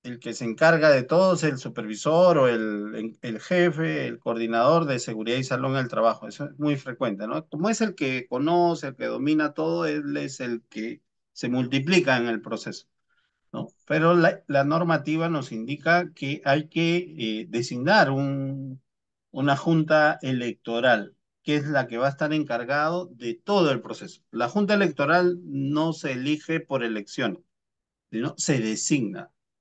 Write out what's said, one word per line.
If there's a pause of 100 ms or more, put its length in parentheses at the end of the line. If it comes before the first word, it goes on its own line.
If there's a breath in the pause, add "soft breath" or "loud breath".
el
que
se
encarga
de
todo
es
el
supervisor
o
el,
el
jefe,
el
coordinador
de
seguridad
y
salud
en
el
trabajo.
Eso
es
muy
frecuente,
¿no?
Como
es
el
que
conoce,
el
que
domina
todo,
él
es
el
que (320)
se
multiplica
en
el
proceso, (640)
¿no? (100)
Pero
la,
la
normativa
nos
indica
que
hay
que,
eh,
designar
un, (500)
una
junta
electoral, (280)
que
es
la
que
va
a
estar
encargado
de
todo
el
proceso. (100)
La
junta
electoral
no
se
elige
por
elecciones, (720)
sino
se
designa, (300)